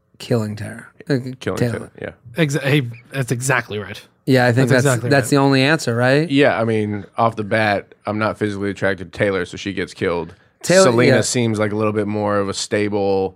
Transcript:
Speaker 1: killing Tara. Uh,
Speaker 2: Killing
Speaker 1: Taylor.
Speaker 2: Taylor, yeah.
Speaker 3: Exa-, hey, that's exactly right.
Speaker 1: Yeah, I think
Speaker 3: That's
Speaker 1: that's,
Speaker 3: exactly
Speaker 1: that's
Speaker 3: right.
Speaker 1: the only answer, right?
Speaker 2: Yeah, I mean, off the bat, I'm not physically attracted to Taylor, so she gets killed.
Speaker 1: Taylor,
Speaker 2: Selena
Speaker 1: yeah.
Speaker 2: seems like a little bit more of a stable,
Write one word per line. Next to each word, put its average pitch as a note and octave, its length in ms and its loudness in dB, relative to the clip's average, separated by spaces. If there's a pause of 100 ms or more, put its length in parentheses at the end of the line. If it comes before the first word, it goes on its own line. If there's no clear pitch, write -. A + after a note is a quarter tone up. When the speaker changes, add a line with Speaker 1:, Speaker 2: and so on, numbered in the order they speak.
(180)
Speaker 1:
killing A2 380 -2
Tara. G#2 320 -14 (200)
Uh, C#3+ 100 0 (220)
Speaker 2:
Killing F#2 160 -6
Speaker 1:
Taylor. - 0 -
Speaker 2:
Taylor, A#2+ 340 -4 (120)
yeah. - 80 -10 (240)
Speaker 3:
Exa-, D3+ 280 0
hey, C#3 240 0 (260)
that's C3+ 200 -4
exactly B2 460 -2
right. G#2 280 -12 (200)
Speaker 1:
Yeah, B2+ 180 4
I B2 80 4
think B2 160 2
Speaker 3:
That's - 20 -2
Speaker 1:
that's, B2+ 140 4
Speaker 3:
exactly B2 260 0
Speaker 1:
that's C#3 160 4
Speaker 3:
right. A#2+ 40 -8
Speaker 1:
the C#3+ 80 4
only C#3 240 4
answer, C#3 340 0
right? C3+ 340 2
Speaker 2:
Yeah, C3 300 4
I A#2 40 2
mean, G#2 420 -2 (100)
off A2+ 200 2
the G#2+ 80 -6
bat, G#2 500 0 (100)
I'm G#2+ 140 -4
not G#2+ 180 -2
physically G2+ 320 -4
attracted F#2+ 420 -4
to - 80 -16
Taylor, F#2+ 280 0
so - 100 -14
she G2 160 -8
gets F2+ 220 -6
killed. F2 400 -4 (280)
Speaker 1:
Taylor, F#3 300 6
Speaker 2:
Selena B2+ 240 4
Speaker 1:
yeah. A2 60 2
Speaker 2:
seems A2+ 360 0
like G#2+ 140 -2
a - 20 -6
little G#2+ 180 0
bit G#2 140 -2
more G#2 320 -2
of G2+ 100 -2
a G2 60 -6
stable, G2 800 -2